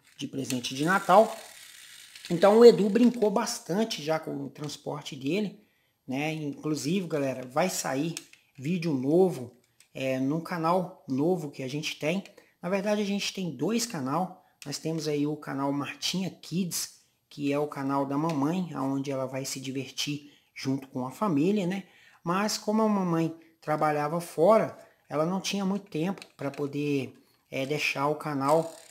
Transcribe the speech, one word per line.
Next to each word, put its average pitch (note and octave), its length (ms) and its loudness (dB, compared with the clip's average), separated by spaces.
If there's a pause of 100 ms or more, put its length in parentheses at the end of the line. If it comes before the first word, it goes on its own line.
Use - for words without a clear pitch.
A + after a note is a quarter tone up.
(180)
de D3 100 -8
presente C3 480 -6
de C#3+ 100 -2
Natal. G3 500 6 (920)
Então G3 300 6
o A#3+ 60 12
Edu G3+ 240 10
brincou A#3 400 4
bastante G#3 720 -2
já D#3 160 0
com C#3+ 260 -8
o C3+ 40 -10
transporte D3 640 -10
dele, E3+ 440 -4 (480)
né? D3 260 -4
Inclusive, D3+ 760 -4
galera, C3+ 380 -4
vai D3+ 240 2
sair E3 460 -2 (420)
vídeo E3 360 -2
novo, C#3 600 2 (380)
é, C3 260 -2
num C#3+ 220 0
canal F3 680 0
novo D3+ 440 0
que C3+ 120 -10
a C3 40 -6
gente D3 300 -6
tem. F3 260 -2 (380)
Na F3 80 -6
verdade, G#3 320 0
a G#3 40 -2
gente G3 280 -2
tem F3 220 -6
dois G3+ 300 0
canal. D3+ 580 -4 (220)
Nós C#3+ 120 -8
temos D#3+ 300 -4
aí D3 200 0
o D3+ 100 -4
canal C#3+ 340 -4
Martinha E3 580 -4
Kids, - 680 -6 (400)
que C#3+ 160 -2
é C#3+ 80 0
o D3+ 80 0
canal C#3 380 -2
da C#3 120 -2
mamãe, D#3+ 600 0
onde C3+ 340 -2
ela C3 140 -2
vai C3 180 -6
se C3+ 160 -8
divertir C3+ 720 -8 (220)
junto C3+ 340 -4
com B2+ 180 -6
a C3 60 -8
família, F#3+ 560 2
né? F#3+ 160 -4 (400)
Mas G3 340 0
como G#3+ 240 0
a A3 60 6
mamãe E3 480 2 (240)
trabalhava D3+ 640 0
fora, E3+ 560 4 (320)
ela D3 160 0
não F#3 160 -2
tinha G3 240 -2
muito G3+ 240 -2
tempo F3 360 -4 (120)
pra C#3 120 -6
poder, C#3+ 640 -2 (380)
é, C3+ 140 -4
deixar C#3+ 420 0
o D3+ 80 0
canal D3+ 580 0 (180)